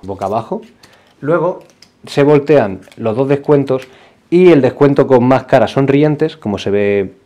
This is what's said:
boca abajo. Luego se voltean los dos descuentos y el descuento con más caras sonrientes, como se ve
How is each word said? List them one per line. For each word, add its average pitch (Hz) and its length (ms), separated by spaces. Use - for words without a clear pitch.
boca 95 240
abajo. 113 360
Luego 165 380
se - 180
voltean 139 580
los 110 180
dos 135 140
descuentos 139 580
y 175 220
el 147 100
descuento 139 460
con 123 180
más 127 180
caras 117 280
sonrientes, 147 640
como 101 220
se - 120
ve 101 440